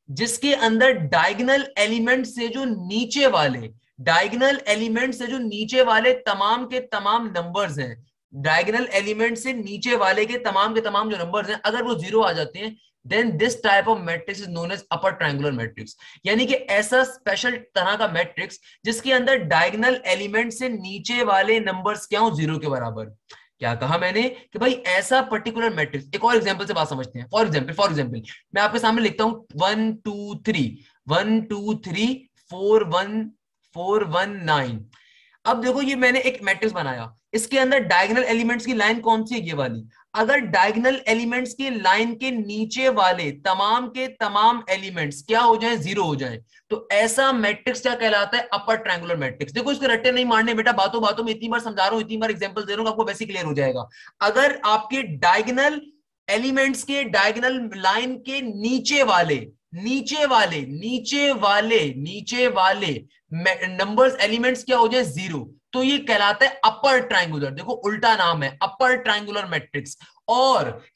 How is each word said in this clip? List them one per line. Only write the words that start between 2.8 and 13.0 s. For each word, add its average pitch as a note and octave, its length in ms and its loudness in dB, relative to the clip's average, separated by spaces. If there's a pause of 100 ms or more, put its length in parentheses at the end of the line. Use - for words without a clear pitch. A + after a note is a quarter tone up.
वाले, C3+ 440 2 (300)
diagonal G3+ 680 2
एलिमेंट A3+ 460 0
से B3 120 -8
जो B3+ 120 -6
नीचे A3 440 0
वाले A#3 300 4
तमाम A3 540 0
के B3+ 140 -6
तमाम A3 460 -2
numbers F3 520 -4
हैं, A#2+ 280 -8 (280)
diagonal F3 580 0
एलिमेंट G#3+ 460 0
से C4 140 -6
नीचे A3 440 -4
वाले G3+ 300 2
के A#3+ 120 -4
तमाम G#3+ 360 0
के A3+ 60 2
तमाम G#3+ 300 0
जो F3+ 140 -4
numbers F#3+ 240 -4
हैं, G#3+ 160 -4
अगर A3 180 0
वो A#3+ 120 -2
ज़ीरो F#3+ 260 0
आ F#3+ 120 4
जाते D#3+ 260 -6
हैं, A3 180 -8 (320)